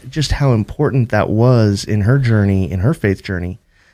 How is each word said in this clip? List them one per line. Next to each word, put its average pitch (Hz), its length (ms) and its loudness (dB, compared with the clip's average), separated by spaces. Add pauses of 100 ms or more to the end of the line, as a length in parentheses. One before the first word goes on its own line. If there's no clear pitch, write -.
just 143 240 -4
how 139 200 2
important 117 580 -2
that 104 200 0
was 110 540 2
in 104 160 -2
her 123 180 2
journey, 101 500 2
in 92 120 -4
her 131 140 0
faith 98 280 -2
journey, 90 380 -8 (340)